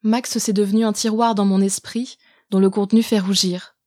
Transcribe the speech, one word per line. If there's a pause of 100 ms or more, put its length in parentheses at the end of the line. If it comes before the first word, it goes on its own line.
Max,
c'est
devenu
un
tiroir
dans
mon
esprit, (320)
dont
le
contenu
fait
rougir. (120)